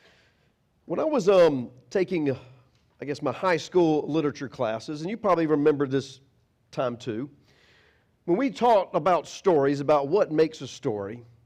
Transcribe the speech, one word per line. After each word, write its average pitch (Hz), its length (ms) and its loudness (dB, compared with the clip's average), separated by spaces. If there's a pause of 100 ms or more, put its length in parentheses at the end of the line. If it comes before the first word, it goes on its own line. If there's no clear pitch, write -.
(840)
When 254 120 -6
I 277 60 -2
was, 277 240 0
um, 160 420 4 (200)
taking, 170 420 -2
I - 760 -14
guess, 139 160 -10
my 135 120 -2
high 180 240 0
school 160 500 2
literature 147 400 -4
classes, 120 540 -6
and 170 80 -8
you 226 80 -8
probably 165 280 2
remember 147 420 2
this 131 340 -4 (500)
time 123 240 -4
too, 120 340 -8 (920)
when 175 140 0
we 269 120 -2
taught 220 440 2
about 160 340 0
stories, 143 540 2
about 143 260 2
what 160 240 0
makes 156 300 0
a 127 80 -12
story, 113 560 -8 (200)